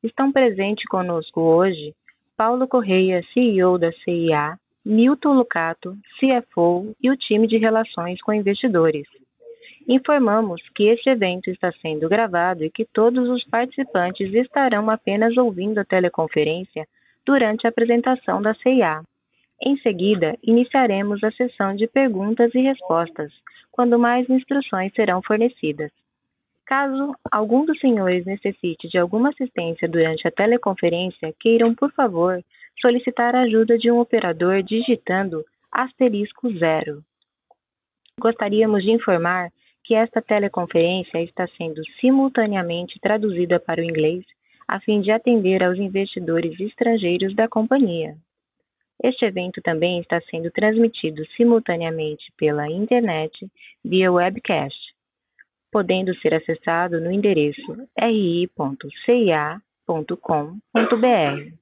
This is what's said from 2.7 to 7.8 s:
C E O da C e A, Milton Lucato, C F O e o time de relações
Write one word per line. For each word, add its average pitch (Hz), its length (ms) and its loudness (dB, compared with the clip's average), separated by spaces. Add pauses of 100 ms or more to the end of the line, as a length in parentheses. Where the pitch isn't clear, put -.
C 247 80 2
E 208 240 4
O 180 120 4
da 170 140 0
C - 200 -8
e 165 220 0
A, 151 240 -2 (280)
Milton 254 480 4
Lucato, 185 640 -2 (240)
C 269 60 2
F 247 280 0
O 175 480 0
e 254 80 2
o 269 60 0
time 220 280 2
de 220 120 2
relações 220 640 0